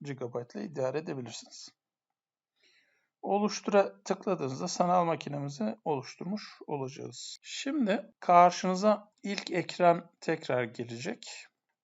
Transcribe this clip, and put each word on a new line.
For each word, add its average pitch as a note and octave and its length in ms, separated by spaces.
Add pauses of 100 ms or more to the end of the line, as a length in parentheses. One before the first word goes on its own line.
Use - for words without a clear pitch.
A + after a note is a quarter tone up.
gigabayt B2 540
ile G#3 100
idare C#3+ 320
edebilirsiniz." C#3 720 (1500)
Oluştura G3 840
tıkladığınızda E3+ 640
sanal F3+ 380
makinemizi D3 720 (100)
oluşturmuş E3+ 840
olacağız. C3 760
Şimdi C4+ 760
karşınıza F#3 920 (120)
ilk - 280
ekran F3 680
tekrar D3 440
gelecek. A#2+ 840 (360)